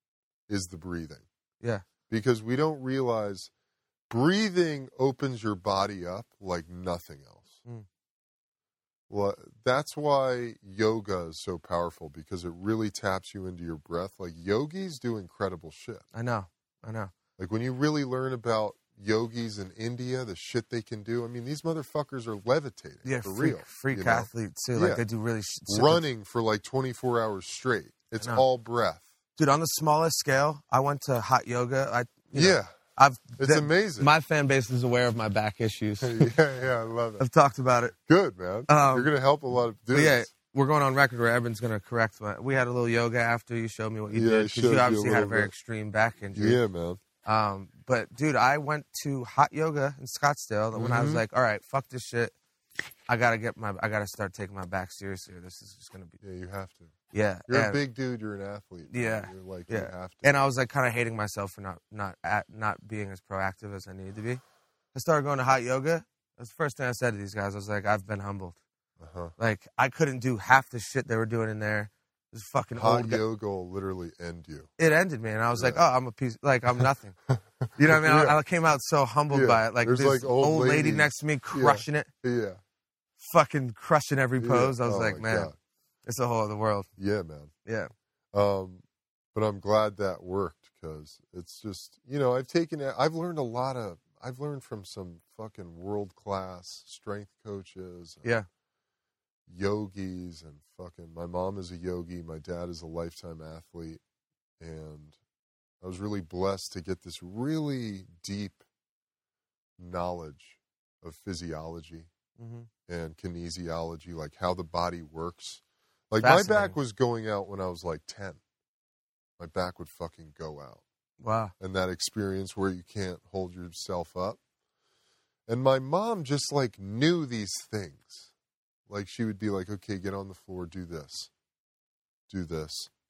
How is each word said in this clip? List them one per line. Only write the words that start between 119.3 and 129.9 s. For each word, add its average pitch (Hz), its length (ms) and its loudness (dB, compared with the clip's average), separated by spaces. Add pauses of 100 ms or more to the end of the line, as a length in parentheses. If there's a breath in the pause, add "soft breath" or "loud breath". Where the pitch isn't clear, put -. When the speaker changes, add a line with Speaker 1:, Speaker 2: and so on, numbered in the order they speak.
Speaker 1:
My 87 60 -14
back 90 340 -4
would 82 100 -12
fucking 80 480 -12
go 78 220 -12
out. 65 220 -20 (380)
Speaker 2:
Wow. 110 320 -2 (100)
Speaker 1:
And 95 140 -8
that 92 140 0
experience 95 680 -6
where 98 140 0
you 90 120 -8
can't 92 360 -8 (120)
hold 92 220 -6
yourself 90 640 -10
up. 95 220 -6 (1080)
And 120 140 -2
my 135 180 6
mom 180 440 0
just, 139 280 -2
like, 135 280 0
knew 139 460 0
these 113 280 -6 (160)
things. - 640 -10 (560)
Like, 101 180 -6
she - 160 -6
would 107 160 -4
be 107 100 -2
like, 95 200 -2
"Okay, 101 300 -8